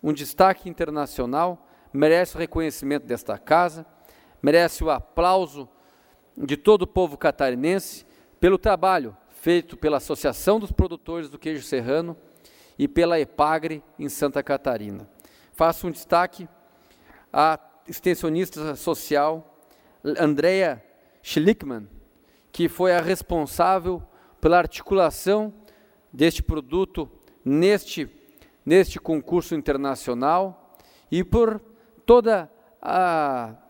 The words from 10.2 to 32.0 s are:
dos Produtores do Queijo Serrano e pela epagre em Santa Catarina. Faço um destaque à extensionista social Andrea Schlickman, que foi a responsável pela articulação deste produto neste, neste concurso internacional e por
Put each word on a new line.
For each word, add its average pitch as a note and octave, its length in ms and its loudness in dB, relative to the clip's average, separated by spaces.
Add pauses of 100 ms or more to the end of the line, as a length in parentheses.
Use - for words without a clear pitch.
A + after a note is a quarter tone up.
dos G3+ 120 -8
Produtores E3 580 -4
do C#3 80 -20
Queijo D#3 260 -8
Serrano D3 540 -4 (600)
e C#3+ 100 -2
pela E3 320 2
epagre D#3 640 -2 (160)
em C#3 100 -8
Santa C#3+ 320 -4
Catarina. G#2+ 680 -6 (460)
Faço E3 340 0
um E3+ 40 -6
destaque F3 560 -2 (840)
à D#3 280 2 (280)
extensionista D#3+ 880 -4
social D#3 840 -4 (600)
Andrea D#3 640 2 (380)
Schlickman, D3 680 0 (640)
que E3+ 160 -2
foi F3+ 260 2
a F3 80 2
responsável F3 1000 -2 (380)
pela E3+ 180 6
articulação G3 960 0 (580)
deste D#3+ 300 2
produto D#3 680 -4 (340)
neste, E3 680 0 (560)
neste F3 340 4
concurso E3 560 -4
internacional C#3 1200 -2 (360)
e F3 120 0
por A3 380 2 (440)